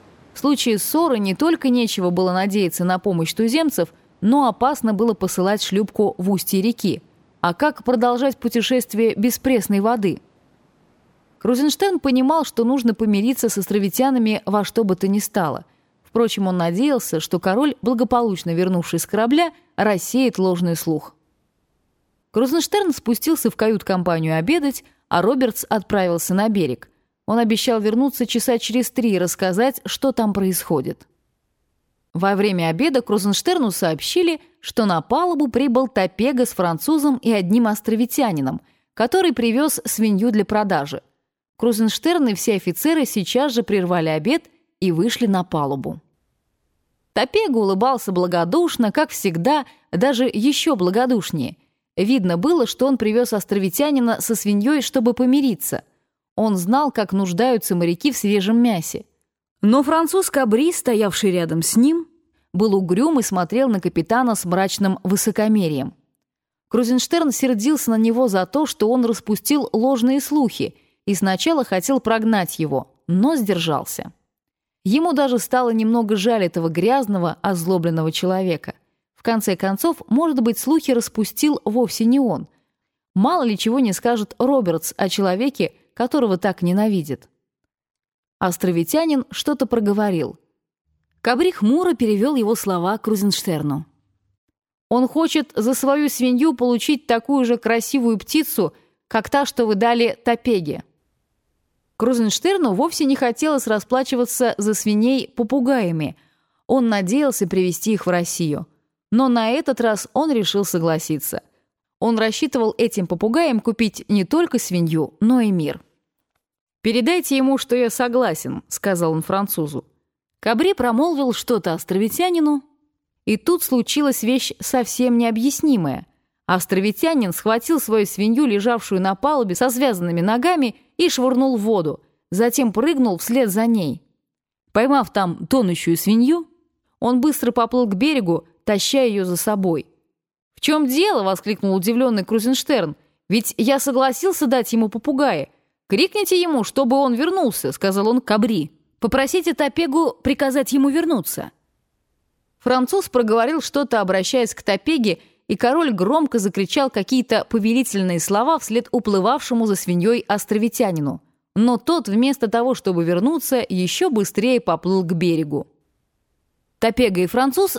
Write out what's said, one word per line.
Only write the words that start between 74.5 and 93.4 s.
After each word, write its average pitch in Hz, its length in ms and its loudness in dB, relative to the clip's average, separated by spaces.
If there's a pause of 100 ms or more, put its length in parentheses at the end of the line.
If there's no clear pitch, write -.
Ему 302 300 2
даже 254 260 2
стало 254 320 0
немного 220 440 0
жаль 208 280 0
этого 165 260 -2
грязного, 190 720 0
озлобленного 170 680 0
человека. 185 640 -2 (400)
В - 80 -20
конце 214 320 0
концов, 196 520 -2
может 277 340 0
быть, 226 180 0
слухи 294 320 0
распустил 233 720 -2
вовсе 226 400 0
не 247 140 4
он. 170 280 -2 (680)
Мало 277 280 2
ли 220 140 0
чего 226 220 0
не 226 140 2
скажет 233 440 -2
Робертс 240 600 0
о 190 120 0
человеке, 196 640 -2 (220)
которого 240 420 0
так 190 240 -2
ненавидит. 175 680 0 (1080)
Островитянин 185 920 0
что-то - 340 -2
проговорил. 202 720 0 (840)
Кабри 262 300 2
хмуро 320 420 2
перевёл 226 420 0
его 226 200 0
слова 190 420 -2
Крузенштерну. 165 880 -2 (1040)